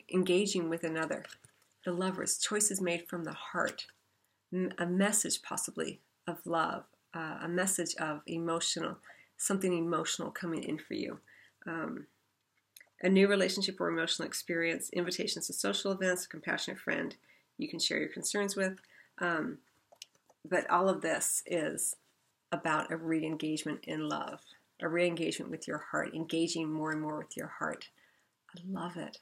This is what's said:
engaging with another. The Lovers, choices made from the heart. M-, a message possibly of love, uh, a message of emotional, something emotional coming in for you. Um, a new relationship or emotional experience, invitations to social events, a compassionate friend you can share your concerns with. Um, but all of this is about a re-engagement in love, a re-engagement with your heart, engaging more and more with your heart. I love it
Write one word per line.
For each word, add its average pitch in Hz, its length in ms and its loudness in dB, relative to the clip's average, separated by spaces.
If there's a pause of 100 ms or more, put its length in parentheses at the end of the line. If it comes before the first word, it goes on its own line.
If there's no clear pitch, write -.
(120)
engaging 185 580 4
with 165 120 -2
another. 160 420 -2 (600)
The 180 80 0
Lovers, 185 460 0
choices 208 420 2
made 170 260 0
from 170 180 -6
the 156 80 -6
heart. - 540 -2 (680)
M-, 185 260 0
a 175 80 0
message 196 560 2
possibly - 580 -4 (260)
of 170 200 -6
love, 165 380 0 (300)
uh, 160 280 -6
a 160 60 -4
message 180 480 0
of 151 300 -4
emotional, 165 720 -2 (380)
something 190 400 2
emotional 165 560 0
coming 165 320 -4
in 156 140 -2
for - 160 -8
you. - 260 -4 (460)
Um, 165 400 -6 (960)
a 180 80 4
new 190 200 10
relationship 196 520 2
or 175 80 2
emotional 165 380 0
experience, 165 640 -2
invitations 175 560 -2
to - 60 -4
social 196 400 0
events, 185 320 2
a - 40 -12
compassionate - 520 -4
friend 165 340 -2 (420)
you 151 120 -4
can 170 100 -8
share 160 200 2
your 156 100 2
concerns 202 480 -2
with. 190 220 0 (420)
Um, 165 380 0 (880)
but 170 220 4
all 180 180 8
of 165 140 2
this - 440 2
is 160 480 0 (560)
about 156 420 0
a 165 40 0
re-engagement 156 880 0
in 156 240 -4
love, - 320 -4 (400)
a 175 80 -2
re-engagement 170 640 2
with 160 160 -8
your 156 120 -4
heart, 156 360 -2
engaging 165 580 0
more 156 200 -2
and 151 80 -2
more 151 180 -4
with - 180 -10
your - 120 -8 (100)
heart. - 300 -6 (680)
I 175 120 -14
love 175 280 -6
it 151 260 -10